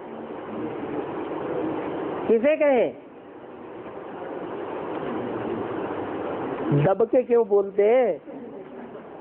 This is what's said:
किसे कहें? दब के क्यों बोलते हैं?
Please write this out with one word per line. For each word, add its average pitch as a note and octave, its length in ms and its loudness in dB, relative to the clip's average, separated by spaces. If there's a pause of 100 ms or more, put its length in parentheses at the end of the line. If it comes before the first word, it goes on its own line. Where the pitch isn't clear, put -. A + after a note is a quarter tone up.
(2250)
किसे A#3 280 6
कहें? C4 360 4 (4000)
दब F#3+ 200 6
के B3+ 180 6
क्यों A#3 240 4
बोलते G3+ 400 4
हैं? A#3+ 240 6 (1080)